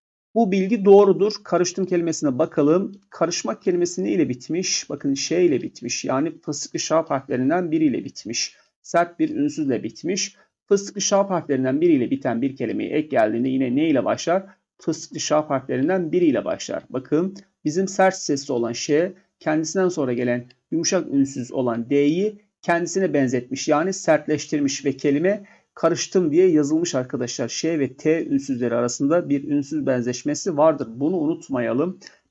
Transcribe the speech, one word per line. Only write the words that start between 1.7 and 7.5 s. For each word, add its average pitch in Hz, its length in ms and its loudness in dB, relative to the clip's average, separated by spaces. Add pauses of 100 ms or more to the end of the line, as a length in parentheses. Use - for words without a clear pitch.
kelimesine 165 540 -2
bakalım. 160 520 2 (180)
Karışmak 214 520 -4
kelimesi 175 420 0
ne 208 80 0
ile 180 180 2
bitmiş? 160 600 -4
Bakın 139 240 -2
şey 160 320 0
ile 143 160 2
bitmiş. - 440 -8
Yani 151 360 -2
fısıklı - 380 -8
şap 160 300 -2
harflerinden 139 640 -2